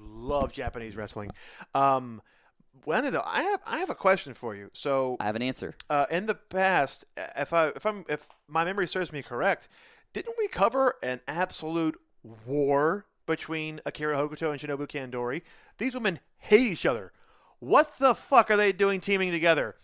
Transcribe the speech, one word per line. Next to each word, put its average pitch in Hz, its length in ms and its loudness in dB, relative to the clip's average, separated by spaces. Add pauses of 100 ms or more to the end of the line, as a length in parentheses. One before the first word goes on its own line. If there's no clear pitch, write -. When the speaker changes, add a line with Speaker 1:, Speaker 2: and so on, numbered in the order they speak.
Speaker 1:
love 123 540 -4
Japanese 117 420 -8
wrestling. 104 360 -8 (420)
Um, 131 480 2 (640)
well, 175 240 2
though, 156 160 0
I 90 160 0
have, 392 240 -2
I 254 140 -4
have 349 100 -4
a - 40 -6
question 185 380 2
for 110 220 -8
you. 101 180 -14
So, 135 480 0
Speaker 2:
I 98 40 -4
have 107 120 0
an 117 60 0
answer. 127 320 -4 (160)
Speaker 1:
uh, 143 200 4
in 180 140 -2
the 220 100 -2
past, 185 680 0 (320)
if 139 160 -4
I, 165 160 4
if 135 160 -8
I'm, 208 240 -4
if 147 220 -6 (180)
my 160 160 -2
memory 190 240 -2
serves 185 240 -4
me 143 80 -8
correct, 147 480 -2 (460)
didn't 466 240 -8
we 427 100 0
cover 247 540 2
an 127 240 -4
absolute 160 720 -2 (480)
war 143 600 2 (200)
between 156 600 -4
Akira 151 300 -2
Hokuto 151 340 -2
and 143 100 -6
Shinobu 143 260 -6
Kandori? 127 560 -6 (360)
These 240 160 -4
women 220 260 -4 (180)
hate 240 280 6
each 175 200 -2
other. 110 260 -2 (480)
What 240 380 4
the 262 160 6
fuck 233 360 4
are 214 60 6
they 202 160 4
doing 196 280 2
teaming 190 320 0
together? 156 520 2